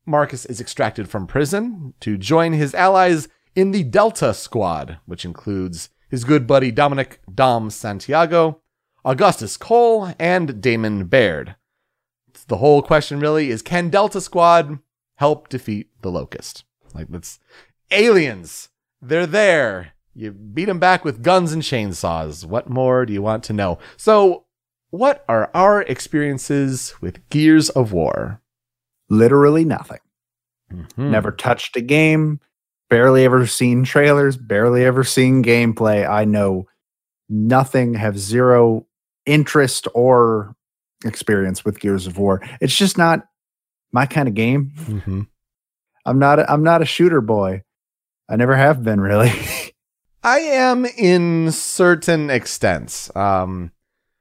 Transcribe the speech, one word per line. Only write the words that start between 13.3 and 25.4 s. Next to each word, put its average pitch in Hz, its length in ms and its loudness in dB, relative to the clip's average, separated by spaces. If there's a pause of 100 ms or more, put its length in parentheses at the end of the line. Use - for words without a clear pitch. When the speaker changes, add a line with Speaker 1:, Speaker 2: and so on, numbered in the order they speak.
Speaker 1:
is, 110 100 -6
can 175 300 -4
Delta 196 300 0
Squad 170 580 2 (380)
help 147 320 -2
defeat 107 420 -10 (100)
the 95 100 -8
Locust? - 540 -12 (300)
Like, 80 140 -14
that's - 300 -18 (520)
aliens. 170 800 0 (320)
They're 151 240 -2
there. 147 680 0 (200)
You 107 180 -12
beat 107 360 -8
'em 185 100 -4
back 180 260 2
with 117 180 -6
guns 175 300 2
and 160 100 -4
chainsaws. 85 800 -6
What 104 240 -8
more 127 380 0
do 107 60 -8
you 98 100 -4
want 110 220 -4
to - 80 -8
know? 98 260 -4 (180)
So, 202 480 2 (460)
what 262 380 -2
are 110 260 0